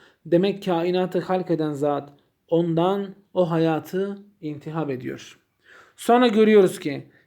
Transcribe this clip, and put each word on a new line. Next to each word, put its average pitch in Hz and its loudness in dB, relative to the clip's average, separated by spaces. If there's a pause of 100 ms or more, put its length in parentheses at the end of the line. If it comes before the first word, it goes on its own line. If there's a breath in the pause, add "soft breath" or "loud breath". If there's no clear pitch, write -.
(260 soft breath)
Demek 185 0
kainatı 180 -2
halk 180 -4
eden 156 -2
zat 143 -4 (340)
ondan 175 -2 (180)
o 175 0
hayatı 170 -2 (240)
intihab 151 -8
ediyor. 131 -12 (560 soft breath)
Sonra 247 4
görüyoruz 214 6
ki 135 -8 (240 soft breath)